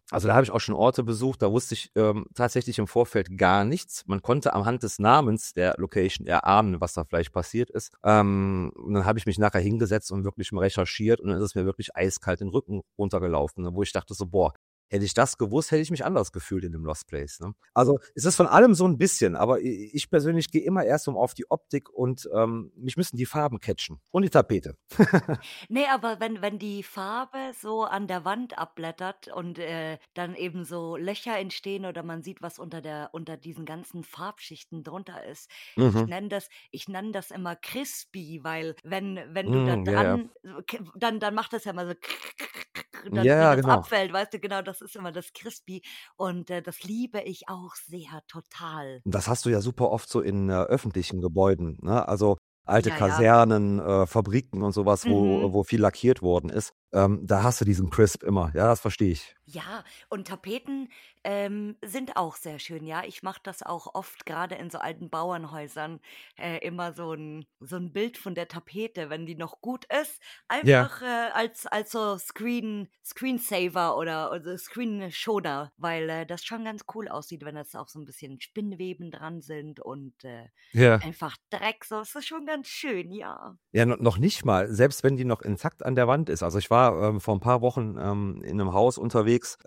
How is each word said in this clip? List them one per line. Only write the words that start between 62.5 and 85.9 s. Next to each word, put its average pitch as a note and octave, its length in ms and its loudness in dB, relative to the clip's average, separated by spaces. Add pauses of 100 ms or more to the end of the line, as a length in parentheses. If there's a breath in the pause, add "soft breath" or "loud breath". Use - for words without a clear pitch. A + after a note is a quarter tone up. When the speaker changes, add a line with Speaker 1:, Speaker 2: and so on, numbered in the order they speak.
Speaker 2:
schön, D#3+ 260 -12
ja. D#3+ 180 -8
Ich - 200 -16
mach F#3+ 160 -10
das - 220 -14
auch - 320 -10
oft, - 320 -12
gerade E3+ 300 -6
in E3+ 140 -12
so E3 80 -12
alten D#3+ 320 -10
Bauernhäusern, D#3+ 920 -8 (380 loud breath)
äh, E3+ 280 -8
immer F3 280 -8
so E3 200 -10
ein, D3+ 320 -12 (140)
so C3+ 160 -14
ein F3 160 -8
Bild A3 260 -4
von F#3 180 -10
der E3+ 120 -8
Tapete, E3+ 640 -10
wenn D#3 160 -8
die E3 100 -12
noch D#3+ 240 -12
gut B3 240 -8 (180)
ist, - 200 -12 (400 loud breath)
Speaker 1:
Ja. B2+ 260 6
Speaker 2:
einfach, - 140 -14
äh, B3+ 40 -8 (280)
als, A3+ 340 -4
als G#3+ 240 -6
so G#3 260 -2
Screen-, G#3+ 720 -6 (160)
Screensaver F3+ 920 -2
oder, D#3+ 340 -4
oder F3 260 -8
Screenschoner, F#3+ 1200 -6
weil, D#3+ 340 -4
äh, D#3+ 160 -6
das F3 200 -10
schon A3+ 180 -10
ganz G#3+ 220 -12 (100)
cool A3 140 -10
aussieht, D3+ 340 -12
wenn D3 120 -14
das D3 200 -14
auch - 140 -14
so D3+ 100 -20
ein D3+ 60 -16
bisschen C3+ 340 -18
Spinnweben F#3 720 -10
dran D#3+ 300 -14
sind D3+ 400 -14
und, C3+ 420 -14
äh, A#2 240 -16 (260 soft breath)
Speaker 1:
Ja. A#2 300 8
Speaker 2:
einfach D#3+ 320 -10 (140)
Dreck, G#3+ 340 -6
so, A3 160 -8
es G#3+ 160 -12
ist C#4+ 120 -12
schon D#4 180 -10
ganz D4 240 -8
schön, F#3+ 420 -6
ja. - 460 -14 (180)
Speaker 1:
Ja, A#2 120 6
no-, A#2+ 120 2
noch A2 200 4
nicht E3 260 0
mal, G2+ 260 4
selbst B2 320 4
wenn C3+ 140 4
die B2+ 80 -2
noch A#2+ 160 0
intakt - 420 -4
an C3 120 -2